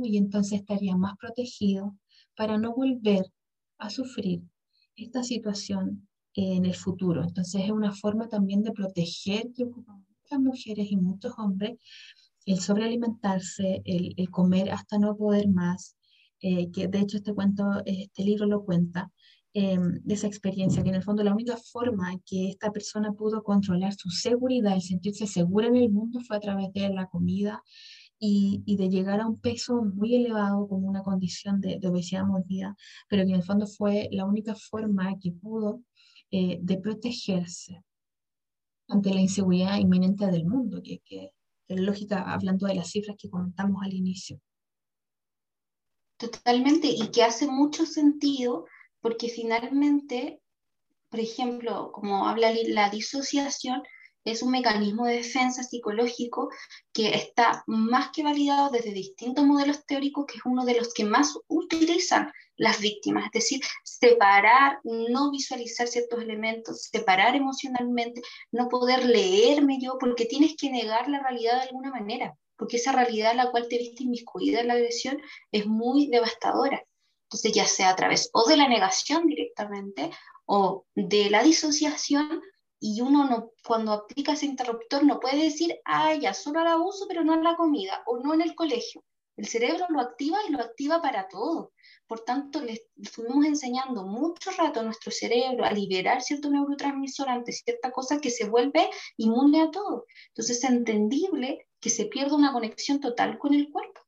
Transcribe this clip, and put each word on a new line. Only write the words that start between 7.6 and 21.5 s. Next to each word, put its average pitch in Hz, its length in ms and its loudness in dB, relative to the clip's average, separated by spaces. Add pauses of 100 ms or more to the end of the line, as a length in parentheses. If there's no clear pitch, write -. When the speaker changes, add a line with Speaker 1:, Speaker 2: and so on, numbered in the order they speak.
Speaker 1:
es 214 60 -2
una 208 220 -2
forma 220 360 -4
también 202 340 0
de 220 80 -4
proteger 196 840 -4
que 247 100 -4
ocupan - 440 -14
muchas - 300 -6
mujeres 220 520 -2
y 202 60 2
muchos 190 400 -2
hombres, 208 400 -2 (680)
el 185 140 0
sobrealimentarse, 208 1300 -2
el, 175 320 -2
el 185 120 -2
comer 185 420 2
hasta 202 260 -6
no 208 200 2
poder 208 320 2
más, 180 480 0 (440)
eh, 175 300 0
que 175 160 -4
de 196 120 0
hecho 202 180 0
este 208 160 -6
cuento, 202 300 0 (220)
este 190 380 -6
libro 208 220 2
lo 208 180 0
cuenta, 175 480 0 (420)
em, 185 500 0
de 208 100 -2
esa 208 140 -2
experiencia, 190 560 0
que 185 60 0
en 185 60 0
el 185 80 -2
fondo 208 200 0
la 202 100 2
única 233 240 -2